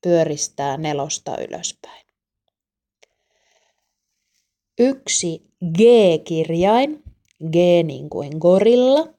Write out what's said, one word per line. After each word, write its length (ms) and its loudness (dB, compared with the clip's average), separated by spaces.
pyöristää 720 -2
nelosta 600 -8
ylöspäin. 680 -14
Yksi 640 -2
G-kirjain, 1200 2
G 40 -8
niin 260 -10
kuin 280 -10
gorilla 720 2